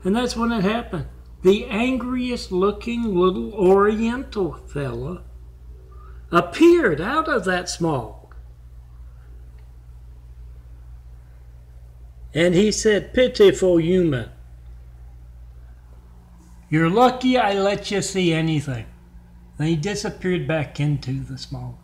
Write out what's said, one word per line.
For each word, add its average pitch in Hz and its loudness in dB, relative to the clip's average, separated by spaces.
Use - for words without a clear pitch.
And 190 0
that's 240 -2
when 233 0
it 220 0
happened. 202 -2
The 208 4
angriest 247 -4
looking 202 -2
little 190 0
Oriental 208 2
fella 135 -8
appeared 220 4
out 294 -2
of 240 -2
that 180 -2
smog. - -6
And 170 2
he 208 6
said, 202 0
"Pitiful 196 6
human, 165 2
you're 165 2
lucky 247 4
I 208 2
let 196 0
you 196 0
see 185 0
anything." 151 -2
Then 151 -2
he 165 2
disappeared 180 -4
back 156 -4
into 135 -2
the 127 -12
smog. 123 -12